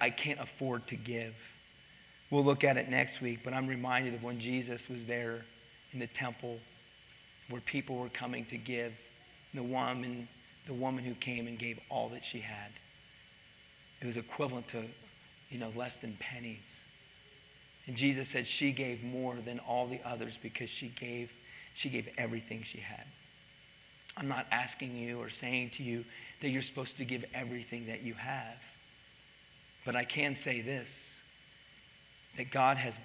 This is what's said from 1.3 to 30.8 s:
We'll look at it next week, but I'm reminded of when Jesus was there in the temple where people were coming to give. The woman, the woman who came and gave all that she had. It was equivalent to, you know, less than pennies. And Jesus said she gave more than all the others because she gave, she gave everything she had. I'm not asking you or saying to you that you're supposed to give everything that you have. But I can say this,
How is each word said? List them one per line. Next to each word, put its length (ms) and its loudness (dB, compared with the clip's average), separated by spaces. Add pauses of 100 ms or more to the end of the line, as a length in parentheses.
We'll 120 10
look 220 10
at 140 10
it 100 4
next 320 6
week, 240 2
but 80 0
I'm 140 4
reminded 480 4
of 80 -2
when 180 0
Jesus 480 2
was 160 -2
there 400 0 (480)
in 60 -2
the 80 0
temple 520 -2 (920)
where 100 -2
people 360 0
were 120 0
coming 380 -2
to 100 -4
give. 420 0 (540)
The 100 0
woman, 640 2 (400)
the 80 -2
woman 300 2
who 100 0
came 320 0
and 120 -4
gave 200 -2 (120)
all 180 2
that 160 -6
she 140 -2
had. 320 -6 (1300)
It 60 -2
was 100 2
equivalent 520 0
to, 140 -2 (680)
you 80 -4
know, 160 -2
less 220 -2
than 240 -6
pennies. 600 -6 (1040)
And 100 -4
Jesus 320 6
said 180 4
she 240 4
gave 320 0
more 340 0
than 240 -4
all 260 4
the 180 -2
others 380 -4
because 260 -4
she 200 -4
gave, 440 -4 (400)
she 160 0
gave 180 2 (120)
everything 440 0
she 180 -6
had. 260 -8 (1080)
I'm 140 0
not 240 2
asking 420 2
you 240 0
or 120 -2
saying 460 2
to 60 -4
you 220 2 (360)
that 100 4
you're 100 4
supposed 380 0
to 80 0
give 260 0
everything 540 -2
that 160 -2
you 100 -2
have. 460 -4 (1300)
But 80 4
I 80 6
can 320 4
say 240 4
this, 640 -4 (1120)